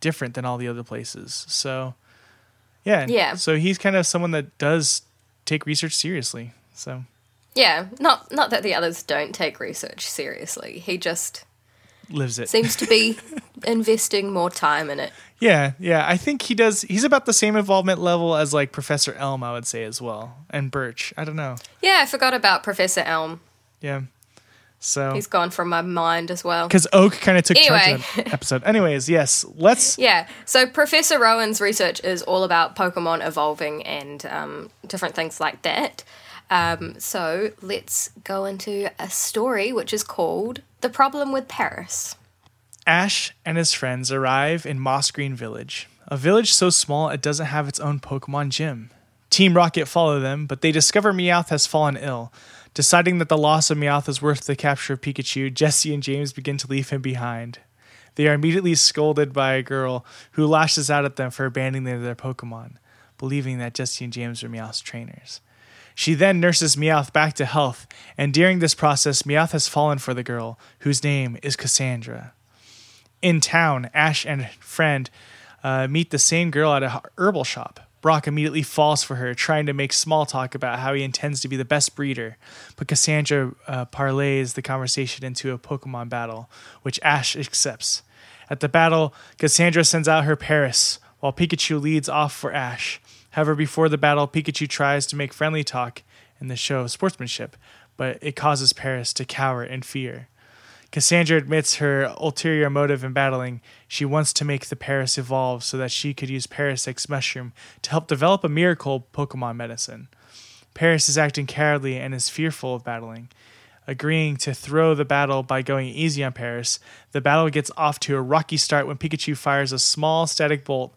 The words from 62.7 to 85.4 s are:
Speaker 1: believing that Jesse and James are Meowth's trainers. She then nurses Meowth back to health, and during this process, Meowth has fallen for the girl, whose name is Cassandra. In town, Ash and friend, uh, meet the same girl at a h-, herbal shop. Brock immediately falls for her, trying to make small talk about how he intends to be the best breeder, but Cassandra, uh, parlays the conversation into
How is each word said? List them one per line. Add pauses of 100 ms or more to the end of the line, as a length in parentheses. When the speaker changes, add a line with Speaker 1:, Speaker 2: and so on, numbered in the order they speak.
Speaker 1:
believing
that
Jesse
and
James
are
Meowth's
trainers. (540)
She
then
nurses
Meowth
back
to
health, (300)
and
during
this
process,
Meowth
has
fallen
for
the
girl, (220)
whose
name
is
Cassandra. (880)
In
town,
Ash
and (120)
friend, (540)
uh,
meet
the
same
girl
at
a (180)
h-,
herbal
shop. (200)
Brock
immediately
falls
for
her,
trying
to
make
small
talk
about
how
he
intends
to
be
the
best
breeder, (400)
but
Cassandra, (100)
uh,
parlays
the
conversation
into